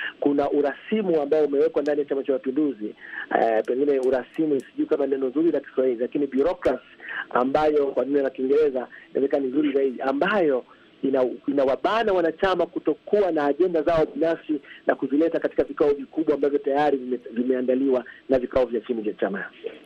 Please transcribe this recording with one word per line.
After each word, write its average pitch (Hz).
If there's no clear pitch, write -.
Kuna 143
urasimu 156
ambao 151
umewekwa 147
ndani 147
ya 143
Chama 139
cha 139
Mapinduzi, 127
eh, 113
pengine 135
urasimu, 131
sijui 147
kama 143
neno 135
zuri 160
la 147
Kiswahili, 131
lakini 139
bureaucracy 139
ambayo 143
kwa 127
neno 143
la 135
Kiingereza 131
inaweza 139
ni 131
zuri 147
zaidi, 190
ambayo 143
ina-, 131
inawabana 160
wanachama 175
kutokuwa 170
na 147
ajenda 160
zao 160
binafsi 156
na 143
kuzileta 147
katika 147
vikao 143
vikubwa 147
ambavyo 139
tayari 143
vime-, 123
vimeandaliwa 127
na 131
vikao 123
vya 117
chini 113
vya 101
chama. 98